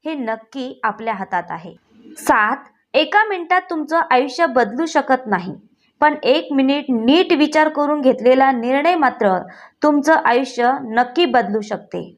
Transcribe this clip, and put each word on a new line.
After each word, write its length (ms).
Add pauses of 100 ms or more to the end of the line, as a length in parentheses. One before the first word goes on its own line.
हे 100
नक्की 680
आपल्या 300
हातात 360
आहे. 240 (440)
सात, 380 (380)
एका 300
मिनिटात 460
तुमचं 300 (100)
आयुष्य 380
बदलू 380
शकत 400
नाही, 280 (460)
पण 140 (100)
एक 280
मिनिट 380
नीट 420
विचार 360
करून 320
घेतलेला 520
निर्णय 440
मात्र 400 (460)
तुमचं 420
आयुष्य 480 (100)
नक्की 440
बदलू 360
शकते. 400 (160)